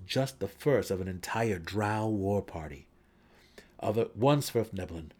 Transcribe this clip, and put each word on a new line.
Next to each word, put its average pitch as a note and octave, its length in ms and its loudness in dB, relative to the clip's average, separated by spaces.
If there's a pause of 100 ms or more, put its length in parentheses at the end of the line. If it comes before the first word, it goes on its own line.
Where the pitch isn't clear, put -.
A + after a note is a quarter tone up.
just C3 320 -2
the G2 80 -4
first G2+ 440 2
of F#2+ 100 0
an F#2 80 -4
entire G2 500 -2
drow G#2 480 0
war G2+ 360 2
party. D2+ 440 -10 (960)
Other, G#2+ 340 0
one C#3 260 6
Svirfneblin, F2+ 800 -4